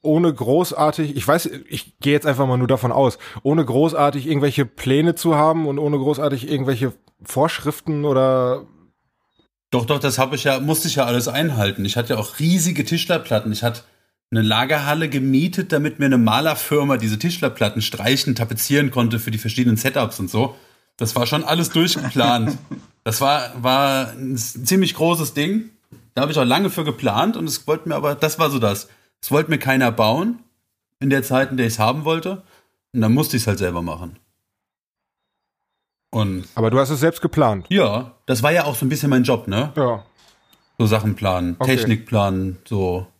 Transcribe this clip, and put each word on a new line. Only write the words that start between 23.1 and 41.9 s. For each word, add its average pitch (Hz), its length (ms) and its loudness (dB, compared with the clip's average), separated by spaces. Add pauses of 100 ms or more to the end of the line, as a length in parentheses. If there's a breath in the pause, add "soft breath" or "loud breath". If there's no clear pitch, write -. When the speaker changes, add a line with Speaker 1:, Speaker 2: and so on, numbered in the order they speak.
Speaker 2:
war, 139 320 0 (100)
war 135 480 2
ein 131 240 -6
s-, 117 300 -8
ziemlich 185 280 2
großes 160 400 0
Ding. 190 360 -2 (440)
Da 123 80 -2
hab 143 80 0
ich 156 80 -2
auch 135 60 2
lange 160 260 2
für 175 140 -4
geplant 135 540 0
und 165 80 -6
es 147 200 -8
wollte 156 220 -2
mir 151 80 -4
aber, 143 180 -2
das 156 240 -2
war 156 140 2
so 139 80 -2
das. 101 300 -2 (320 soft breath)
Es - 100 -6
wollte 160 180 2
mir 151 80 2
keiner 131 360 2
bauen 147 460 0 (600)
in 139 100 0
der 135 140 2
Zeit, 131 260 0
in 135 80 -6
der 123 100 2
ich's 113 120 -4
haben 127 240 0
wollte. 165 400 -4 (500 soft breath)
Und 123 80 -2
dann 110 120 4
musste 139 240 2
ich's 113 100 -2
halt 98 100 0
selber 87 240 -4
machen. 85 360 -10 (1900)
Und 95 340 -2 (100)
Speaker 1:
Aber 113 140 2
du 123 80 2
hast 135 120 2
es 147 100 -2
selbst 165 220 0
geplant? 117 480 0
Speaker 2:
Ja, 127 460 0 (100)
das 120 180 0
war 147 80 4
ja 165 140 2
auch 139 100 -4
so 135 100 -4
ein 127 40 0
bisschen 147 200 0
mein 131 140 4
Job, 120 240 0
ne? 120 300 -2
Speaker 1:
Ja. 120 260 0 (760 soft breath)
Speaker 2:
So 117 80 2
Sachen 107 300 2
planen, 90 420 -2
Speaker 1:
Okay. 127 200 0
Speaker 2:
Technik 113 280 0